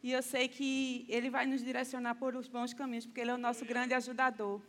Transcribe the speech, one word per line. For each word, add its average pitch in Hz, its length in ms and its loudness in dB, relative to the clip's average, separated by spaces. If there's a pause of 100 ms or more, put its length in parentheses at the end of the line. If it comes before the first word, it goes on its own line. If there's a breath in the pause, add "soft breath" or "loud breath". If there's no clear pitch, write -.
E 247 80 0
eu 254 120 4
sei 254 240 2
que 262 600 0
Ele 240 220 0
vai 262 160 2
nos 262 180 2
direcionar 247 520 -2
por 254 200 -2
os 254 120 -6
bons 240 260 -4
caminhos, 240 320 -4
porque - 160 -8
Ele 240 100 0
é 247 40 2
o - 20 -4
nosso 240 260 0
grande 247 300 2
ajudador. 240 760 2